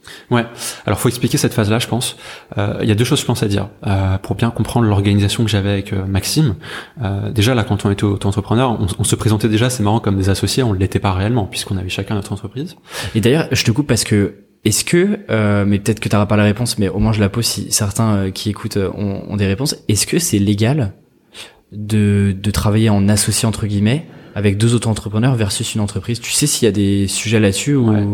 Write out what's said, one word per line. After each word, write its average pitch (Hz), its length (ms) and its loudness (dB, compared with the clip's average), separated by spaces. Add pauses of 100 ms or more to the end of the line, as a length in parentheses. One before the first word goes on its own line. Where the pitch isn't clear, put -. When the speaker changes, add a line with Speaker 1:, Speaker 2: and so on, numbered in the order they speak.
(300)
Speaker 1:
Ouais. 117 140 2 (420)
Alors, 107 140 0
faut 127 80 2
expliquer 123 280 0
cette 127 160 0
phase-là, 110 280 2
je - 80 -6
pense. - 280 -4 (420)
Euh, 101 240 -2
il 120 60 2
y 107 40 4
a - 20 4
deux 113 100 2
choses, 139 160 2
je - 60 -6
pense, 120 160 0
à 110 60 2
dire, 101 200 0 (200)
euh, 95 300 0
pour - 180 -4
bien 117 140 0
comprendre 117 360 0
l'organisation 101 580 2
que 104 60 0
j'avais 101 200 0
avec, 98 220 -4
euh, 95 140 -2
Maxime. 98 480 0 (480)
Euh, 101 280 -2
déjà, 110 260 2
là, 107 80 2
quand - 200 -2
on 104 60 2
était 98 140 0
auto-entrepreneur, 104 640 0 (100)
on, 104 60 0 (120)
on 107 60 -2
se - 120 0
présentait 107 320 0
déjà, 110 200 2
c'est 123 140 -4
marrant, 104 160 2
comme 101 180 0
des 95 140 0
associés, 98 320 0
on 113 100 0
l'était 92 280 0
pas 98 120 0
réellement, 101 320 0
puisqu'on - 320 -6
avait 92 120 -6
chacun 98 260 -6
notre 101 180 -6
entreprise. 131 440 -10 (400)
Speaker 2:
Et 110 40 4
d'ailleurs, 131 300 2
je - 140 0
te 117 80 2
coupe 143 160 0
parce 113 160 0
que, 101 320 0 (280)
est-ce - 200 0
que, 190 340 2 (100)
euh, 104 380 2
mais 101 140 2
peut-être 107 180 -2
que - 100 -6
t'auras 104 180 2
pas 107 100 0
la 104 80 4
réponse, 104 340 0
mais 98 100 2
au 90 100 -4
moins 107 140 2
je 107 80 0
la 101 80 4
pose 113 180 -2
si - 260 -4
certains, 107 420 0
euh, 95 160 0
qui - 180 -6
écoutent, 104 280 -6
euh, 98 180 0
ont, 98 340 -4
ont 98 80 -4
des 101 100 0
réponses. 135 300 -2 (120)
Est-ce 107 180 0
que - 120 0
c'est 107 200 0
légal 107 540 2 (800)
de, 104 680 2
de 101 100 -2
travailler 110 400 2
en 101 180 4
associé, 104 380 2
entre 107 200 -2
guillemets, 107 400 0 (280)
avec 101 240 0
deux 117 160 4
auto-entrepreneurs 110 600 0
versus 110 400 -2
une 110 60 0
entreprise ? 104 400 -4
Tu - 120 -8
sais - 140 0
s'il 135 200 0
y - 20 6
a 101 40 4
des 98 340 2
sujets 107 340 0
là-dessus 107 360 2
ou ? 117 160 4
Speaker 1:
Ouais. 104 220 2